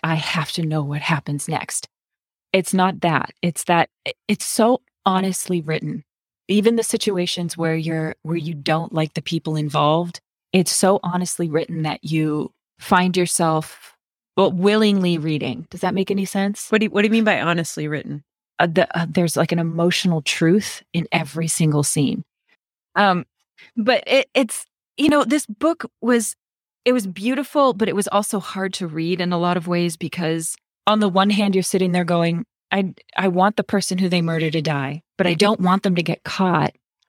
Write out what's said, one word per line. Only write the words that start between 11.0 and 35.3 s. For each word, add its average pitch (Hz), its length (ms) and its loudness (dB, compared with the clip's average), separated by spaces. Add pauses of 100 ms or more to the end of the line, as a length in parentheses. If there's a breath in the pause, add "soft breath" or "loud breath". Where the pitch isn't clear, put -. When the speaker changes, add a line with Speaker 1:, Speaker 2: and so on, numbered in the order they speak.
Speaker 1:
honestly 175 480 -4
written 160 320 -2
that 151 200 -4
you 151 500 -2 (260)
find 185 360 2
yourself, 165 800 0 (440)
well, 185 140 4
willingly 190 680 4
reading. 151 520 -4
Does 175 100 -16
that 185 120 0
make 190 180 -2
any 196 140 0
sense? 202 460 -4
Speaker 2:
What 220 80 4
do 214 60 4
you, 202 60 0
what 208 120 2
do 208 60 4
you 202 40 2
mean 226 120 4
by 185 180 2
honestly 160 460 -2
written? 147 340 -8 (360)
Speaker 1:
Uh, 170 100 4
the, 170 280 2
uh, 170 140 0
there's, 170 260 0
like, 165 160 0
an 170 60 0
emotional 165 640 0
truth - 600 0 (120)
in 170 180 -2
every 160 360 -4
single 151 340 2
scene. - 420 -2 (720)
Um, 185 320 2 (500 loud breath)
but 233 300 2
it, - 280 2
it's, 240 300 0 (320)
you 294 140 2
know, 294 140 4
this 277 220 0
book 311 440 -2 (100)
was, 233 360 0 (500)
it 247 60 6
was 233 140 2
beautiful, 254 680 0
but 202 140 0
it 170 80 -2
was 202 120 -2
also 202 320 -2
hard 190 340 -6
to 185 120 -8
read 165 340 -4
in 180 120 -2
a 175 60 -2
lot 175 200 0
of 165 80 -6
ways 175 320 -2
because 165 580 -6 (300)
on 214 140 4
the 208 80 2
one 190 220 2
hand, 202 240 0
you're 190 80 2
sitting 185 300 0
there 180 120 2
going, 170 400 0 (260)
"I, 190 240 0 (220)
I 190 120 0
want 185 280 2
the 196 80 -2
person 190 340 -2
who 185 100 0
they 175 140 2
murder 165 280 -2
to 156 120 -2
die, 143 400 -4 (160)
but 147 80 2
I 175 80 0